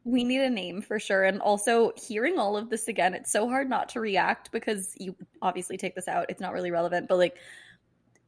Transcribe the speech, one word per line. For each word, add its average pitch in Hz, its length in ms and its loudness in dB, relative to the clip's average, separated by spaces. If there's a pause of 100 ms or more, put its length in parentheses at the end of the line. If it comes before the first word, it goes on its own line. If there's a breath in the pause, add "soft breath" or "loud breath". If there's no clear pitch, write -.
We 240 220 2
need 262 160 2
a 262 80 2
name 185 320 -4
for 208 180 -4
sure. 190 240 2
And 190 160 2
also, 214 560 4
hearing 254 420 -2
all 208 200 0
of 226 120 -6
this 226 200 -4
again, 185 240 2
it's - 180 -6
so 220 160 2
hard 262 220 0
not 220 200 0
to 240 120 -4
react 196 500 0
because 214 480 -4
you 185 160 -10 (260)
obviously 180 360 -4
take 185 180 -6
this 185 140 -8
out. 170 180 0
It's 185 140 -8
not 180 100 -6
really 180 180 -4
relevant, 175 380 0
but, 185 100 4
like, 175 200 4 (920 soft breath)